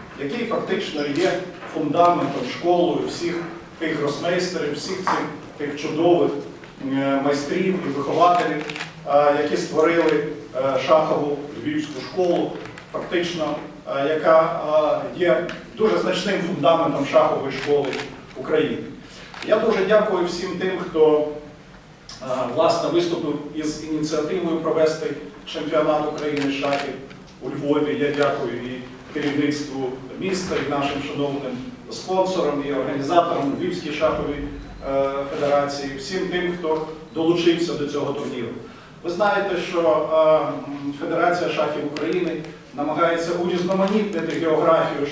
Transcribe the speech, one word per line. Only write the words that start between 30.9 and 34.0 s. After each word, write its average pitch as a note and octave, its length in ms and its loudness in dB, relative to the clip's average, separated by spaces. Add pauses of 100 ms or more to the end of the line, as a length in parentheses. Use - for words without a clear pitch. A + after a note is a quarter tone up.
шановним C#3 500 -4 (340)
спонсорам, E3 760 0
і C#3+ 60 -2
організаторам C#3+ 880 0
Львівської D3+ 340 -4
шахової, D3 520 -2 (460)